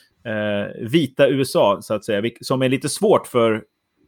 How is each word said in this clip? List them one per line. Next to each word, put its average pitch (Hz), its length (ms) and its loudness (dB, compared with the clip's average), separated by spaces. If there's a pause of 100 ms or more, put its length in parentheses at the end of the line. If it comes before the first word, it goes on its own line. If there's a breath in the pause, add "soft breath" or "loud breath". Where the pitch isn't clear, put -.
(260 soft breath)
eh, 104 640 -6
vita 139 400 2
U 135 140 2
S - 140 -2
A, 104 260 4
så - 120 -6
att 104 120 -4
säga, 101 160 -2
vilk-, 117 200 -4
som 131 200 -2
är 131 80 2
lite 135 200 -2
svårt 190 380 2
för, 113 360 2 (440)